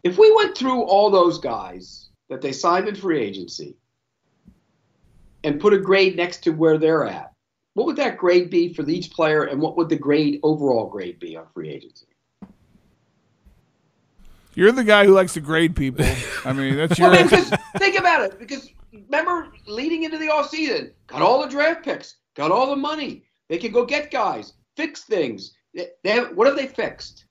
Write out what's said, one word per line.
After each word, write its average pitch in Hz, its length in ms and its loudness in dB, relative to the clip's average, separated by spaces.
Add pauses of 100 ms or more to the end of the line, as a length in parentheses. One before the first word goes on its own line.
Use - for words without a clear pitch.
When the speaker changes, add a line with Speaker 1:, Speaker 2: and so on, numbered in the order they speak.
Speaker 1:
If 180 140 -2
we 427 180 10
went 403 220 0
through 254 260 -2
all 202 280 4
those 175 260 4
guys 92 720 -12 (220)
that 131 120 -12
they 139 120 -6
signed 180 340 0
in 202 80 -8
free 180 260 -4
agency – 90 540 -12 (1700)
and 147 160 -2
put 208 140 4
a 190 40 4
grade 185 380 2
next 175 300 -4
to 170 60 2
where 156 260 2
they're 156 280 2
at, - 280 -12 (400)
what 220 120 -2
would 320 120 -4
that 269 200 -4
grade 180 320 2
be 175 240 0
for 143 160 -6
each 156 220 -6
player, 156 320 0
and 135 180 -4
what 156 140 -4
would 165 140 -2
the 160 80 0
grade, 147 440 0
overall 139 480 0
grade, 90 300 -12
be 82 160 -14
on 80 180 -18
free 80 160 -12
agency? - 360 -18 (2500)
Speaker 2:
You're 196 160 6
the 254 140 0
guy 208 200 6
who 196 80 8
likes 185 200 4
to 160 80 -8
grade 160 340 0
people. 135 300 -2 (400)
I 131 80 -4
mean, 135 240 -2
that's 165 200 0
Speaker 1:
Well, 359 160 8
Speaker 2:
your - 120 8
Speaker 1:
because - 260 4 (260)
think 381 220 0
about 339 240 2
it. 196 160 -8
Because 254 300 -14 (240)
remember, 269 560 -4 (180)
leading 311 360 -6
into 320 140 -8
the 311 100 -8
offseason, 294 640 -4 (160)
got 143 140 -8
all 240 220 4
the 285 60 -8
draft 302 340 -2
picks, - 320 -10 (180)
got 151 180 -4
all 247 200 2
the 277 40 -2
money. 294 480 -8 (260)
They 170 100 -6
can 220 120 -8
go 240 140 0
get 294 240 -6
guys, 170 440 -6 (220)
fix - 280 -10
things. 120 500 -6 (220)
They, 175 140 -12 (140)
they 190 80 -2
have, 233 240 -4
what 226 120 2
have 277 80 2
they 277 120 -4
fixed? - 640 -12